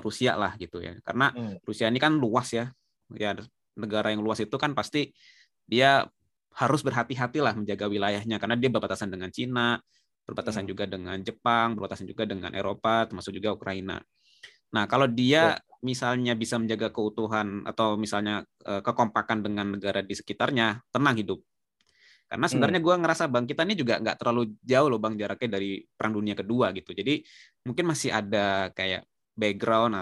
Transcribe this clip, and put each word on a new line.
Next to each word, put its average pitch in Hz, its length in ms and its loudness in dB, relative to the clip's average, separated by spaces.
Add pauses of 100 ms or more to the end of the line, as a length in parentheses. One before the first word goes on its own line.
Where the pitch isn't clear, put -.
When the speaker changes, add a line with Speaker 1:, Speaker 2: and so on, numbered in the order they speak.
Speaker 1:
Rusia 107 340 0
lah 95 220 0
gitu 87 220 -10
ya. 87 240 -12
Karena 131 260 0
Speaker 2:
Hmm. 113 320 -6
Speaker 1:
Rusia 110 260 0
ini 123 120 2
kan 156 160 4
luas 120 360 2
ya. 120 160 -2 (440)
Ya, 104 220 -2 (420)
negara 107 340 0
yang 107 120 -2
luas 107 180 0
itu 107 180 -4
kan 147 160 0
pasti - 360 -2 (560)
dia 131 360 6 (480)
harus 135 320 2
berhati-hati 127 560 -2
lah 113 160 2
menjaga 101 320 -2
wilayahnya 104 540 0
karena 113 180 0
dia 127 80 4
berbatasan 104 440 0
dengan 90 200 -8
Cina, 123 480 0 (480)
berbatasan 104 360 -4
Speaker 2:
Hmm. 98 40 -8
Speaker 1:
juga 101 160 -4
dengan 95 400 -8
Jepang, 117 540 0
berbatasan 98 300 -8
juga 110 200 -4
dengan 92 240 -6
Eropa, 110 560 0
termasuk 98 280 -10
juga 98 200 -2
Ukraina. 95 440 -6 (760)
Nah, 107 120 2
kalau 131 200 4
dia 139 480 4
Speaker 2:
Betul. - 60 -14 (220)
Speaker 1:
misalnya 123 540 0
bisa 117 220 -2
menjaga 110 320 0
keutuhan 107 760 -2
atau 107 320 0
misalnya, 104 440 -2 (240)
eh, 98 160 -4
kekompakan 113 640 0
dengan 101 320 -4
negara 98 260 -2
di 98 120 -8
sekitarnya, 117 760 0
tenang 131 280 4
hidup. 95 200 -4 (880)
Karena - 200 -2
sebenarnya 139 320 4
Speaker 2:
Hmm. 160 40 -2
Speaker 1:
gua 180 160 6
ngerasa, 165 280 2
Bang, 123 200 2
kita 139 200 -2
ini 214 80 0
juga 117 240 2
nggak 110 200 0
terlalu 120 440 0
jauh 127 240 6
loh, 113 140 2
Bang, 110 180 0
jaraknya 101 400 -2
dari 98 240 -4 (120)
Perang 110 200 -2
Dunia 104 220 -2
Kedua 107 340 0
gitu. 92 240 -10
Jadi 135 240 0 (480)
mungkin 170 240 -2
masih 135 220 -2
ada 101 580 2
kayak 92 320 -2 (320)
background 110 640 2